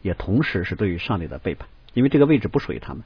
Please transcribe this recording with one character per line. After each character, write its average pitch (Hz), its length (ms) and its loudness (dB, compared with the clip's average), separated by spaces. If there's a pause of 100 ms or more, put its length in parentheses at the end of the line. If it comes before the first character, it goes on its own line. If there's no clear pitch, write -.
也 90 120 -2
同 110 300 0
时 92 200 -2
是 90 120 -4
对 104 140 0
于 87 80 -2
上 98 220 -4
帝 80 80 -6
的 71 120 -10
背 87 160 -6
叛， - 120 -18 (260)
因 120 100 2
为 139 60 4
这 143 100 4
个 143 60 10
位 147 140 4
置 - 80 -2
不 - 120 0
属 - 120 -4
于 58 80 -6
他 - 140 -12
们。 113 120 -12